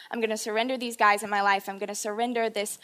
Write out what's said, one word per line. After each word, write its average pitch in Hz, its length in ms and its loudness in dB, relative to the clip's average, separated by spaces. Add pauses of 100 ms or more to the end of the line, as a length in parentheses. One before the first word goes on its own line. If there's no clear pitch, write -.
I'm 240 100 -4
gonna 220 160 0
surrender 233 420 0
these 233 200 -4
guys 208 240 6
in 214 80 -6
my 202 140 2
life. 196 260 2
I'm 196 80 -8
gonna 202 160 -6
surrender 226 560 -2
this 208 340 -4